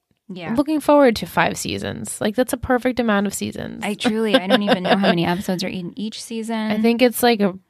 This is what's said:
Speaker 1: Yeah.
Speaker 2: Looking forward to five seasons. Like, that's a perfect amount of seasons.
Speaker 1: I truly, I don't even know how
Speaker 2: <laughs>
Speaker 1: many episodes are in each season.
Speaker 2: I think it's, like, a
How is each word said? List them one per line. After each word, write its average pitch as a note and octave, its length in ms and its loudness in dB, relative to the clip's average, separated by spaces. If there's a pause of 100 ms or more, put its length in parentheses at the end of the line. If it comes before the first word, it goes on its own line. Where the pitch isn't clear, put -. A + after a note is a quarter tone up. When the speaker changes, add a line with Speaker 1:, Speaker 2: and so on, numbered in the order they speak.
(300)
Speaker 1:
Yeah. F3 240 -8
Speaker 2:
Looking C#4+ 260 0
forward C#4 360 6
to E3+ 100 -8
five F3 300 0
seasons. - 640 -8
Like, G#3+ 160 -2
that's B3+ 160 0
a B3+ 60 -4
perfect B3 420 -2
amount G#3 260 2
of F#3+ 60 -4
seasons. G3+ 500 -8
Speaker 1:
I G#3 120 -4
truly, A3 400 0
I F3 120 2
don't G#3 160 2
even G3+ 200 2
know F3+ 80 2
how G#3 60 4
Speaker 2:
<laughs> G3 120 2
Speaker 1:
many E3+ 160 2
episodes F3+ 400 -2
are F#3 40 -4
in F3 300 -8
each A3 240 -10
season. A3+ 320 -8 (160)
Speaker 2:
I G#3 120 -2
think A#3 180 4
it's, B3 220 4
like, A#3 180 4
a F#3+ 180 0 (120)